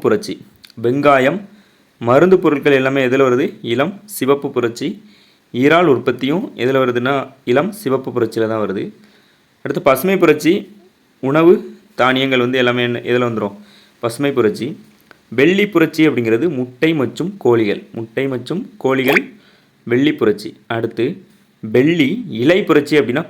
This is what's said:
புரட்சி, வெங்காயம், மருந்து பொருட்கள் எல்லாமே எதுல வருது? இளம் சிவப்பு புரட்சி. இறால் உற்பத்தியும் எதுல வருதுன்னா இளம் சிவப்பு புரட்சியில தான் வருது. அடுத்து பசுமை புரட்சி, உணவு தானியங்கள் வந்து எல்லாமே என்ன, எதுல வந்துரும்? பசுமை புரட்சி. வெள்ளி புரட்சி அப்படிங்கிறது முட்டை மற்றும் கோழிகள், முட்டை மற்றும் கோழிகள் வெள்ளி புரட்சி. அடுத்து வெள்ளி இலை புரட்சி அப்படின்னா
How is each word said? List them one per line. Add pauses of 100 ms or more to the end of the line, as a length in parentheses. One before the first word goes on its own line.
புரட்சி, (500)
வெங்காயம், (720)
மருந்து
பொருட்கள்
எல்லாமே
எதுல
வருது? (260)
இளம் (240)
சிவப்பு
புரட்சி. (760)
இறால்
உற்பத்தியும் (180)
எதுல
வருதுன்னா (340)
இளம்
சிவப்பு
புரட்சியில
தான்
வருது. (800)
அடுத்து
பசுமை
புரட்சி, (720)
உணவு (500)
தானியங்கள்
வந்து
எல்லாமே
என்ன,
எதுல
வந்துரும்? (480)
பசுமை
புரட்சி. (720)
வெள்ளி
புரட்சி
அப்படிங்கிறது (100)
முட்டை (100)
மற்றும் (140)
கோழிகள், (160)
முட்டை
மற்றும் (220)
கோழிகள் (720)
வெள்ளி
புரட்சி. (240)
அடுத்து (580)
வெள்ளி (360)
இலை (120)
புரட்சி
அப்படின்னா